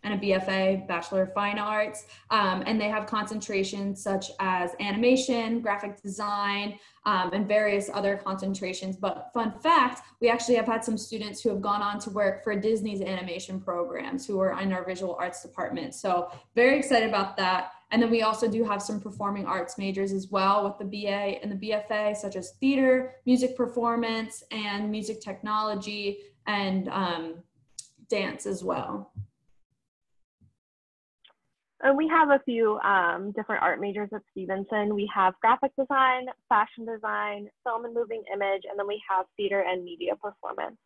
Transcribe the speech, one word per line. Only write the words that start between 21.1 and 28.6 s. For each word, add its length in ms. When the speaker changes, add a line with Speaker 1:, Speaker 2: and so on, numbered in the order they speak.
Speaker 1:
and 100
the 60
B 160
F 180
A, 260
such 180
as 160
theater, 540
music 300
performance, 960
and 400
music 300
technology, 1000
and, 400
um, 460
dance 360
as 200